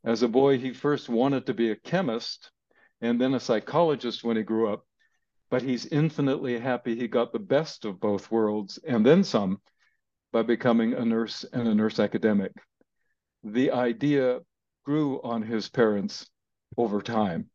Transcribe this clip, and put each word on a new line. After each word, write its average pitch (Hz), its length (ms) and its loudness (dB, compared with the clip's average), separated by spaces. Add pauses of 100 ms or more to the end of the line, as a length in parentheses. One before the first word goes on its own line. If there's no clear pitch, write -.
As 113 180 0
a 120 60 4
boy, 135 320 4
he 127 140 -6
first 143 360 -2
wanted 127 380 0
to 127 80 -4
be 113 160 0
a 104 40 -2
chemist - 760 -6 (500)
and 120 180 0
then 131 140 2
a 127 60 0
psychologist 127 840 0
when 117 140 0
he 110 60 -2
grew 110 280 0
up, 107 140 -8 (640)
but 127 140 0
he's 123 240 -4
infinitely 143 720 0
happy 120 360 -2
he 120 120 -4
got 117 260 0
the 117 60 -4
best 135 440 -2
of 101 160 -8
both 104 300 -2
worlds 107 580 -2
and 117 160 2
then 165 200 8
some 98 360 -2 (720)
by 113 120 2
becoming 117 500 2
a 131 100 -4
nurse 113 480 -2
and 120 160 -2
a 110 60 2
nurse 107 260 2
academic. 104 520 2 (920)
The 120 280 0
idea 127 680 0 (460)
grew 143 380 0
on 117 180 -4
his 107 260 -4
parents 104 600 0 (480)
over 107 240 0
time. 104 540 -2